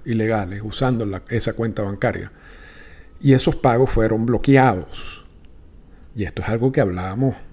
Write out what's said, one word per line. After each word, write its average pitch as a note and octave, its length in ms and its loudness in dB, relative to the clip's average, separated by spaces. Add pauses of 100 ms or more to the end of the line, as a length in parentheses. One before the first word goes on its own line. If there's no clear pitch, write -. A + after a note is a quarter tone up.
ilegales G#2+ 580 -2
usando A#2 400 -2
la, F#2+ 240 -6
esa A2+ 240 -2
cuenta A2+ 300 -4
bancaria. G2 500 -4 (880)
Y C3+ 140 6
esos D3 220 2
pagos B2+ 340 2
fueron A2+ 340 2
bloqueados. B2 1040 2 (880)
Y G2+ 100 -4
esto - 180 -6
es E2 60 -4
algo A#2 240 0
que D3+ 80 2
hablábamos G2 560 -2 (160)